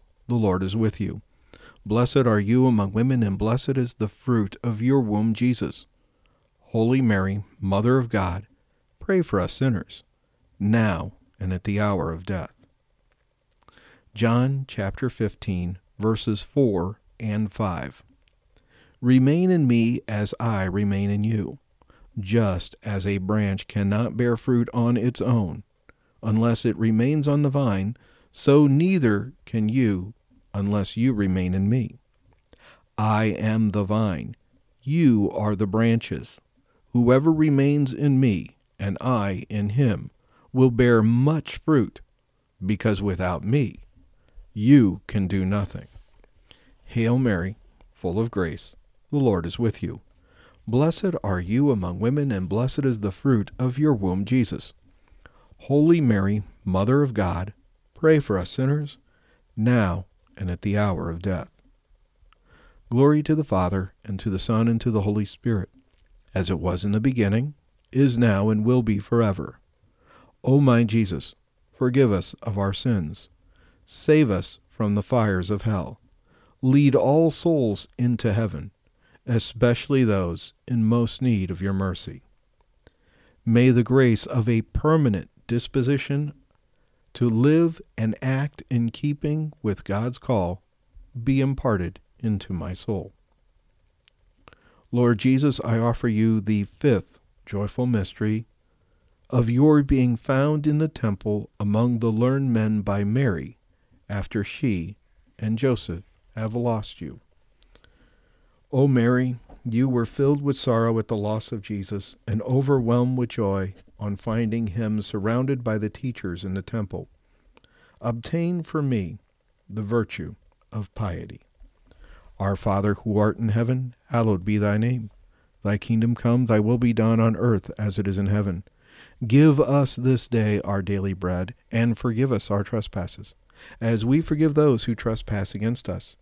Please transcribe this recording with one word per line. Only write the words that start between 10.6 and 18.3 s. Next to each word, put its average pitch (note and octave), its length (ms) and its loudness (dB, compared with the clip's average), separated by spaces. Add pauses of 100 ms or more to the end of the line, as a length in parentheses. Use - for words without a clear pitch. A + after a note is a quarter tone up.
and F#2 140 -4
at F#2 120 -6
the G2+ 140 -2
hour G2 320 0
of E2 140 -8
death. F#2 300 -8 (1600)
John B2+ 520 0
chapter - 440 -4
fifteen, F#2 680 -4 (200)
verses G#2+ 420 -2
four G#2 600 -2 (200)
and G#2+ 320 -4
five. F2+ 500 -6 (1000)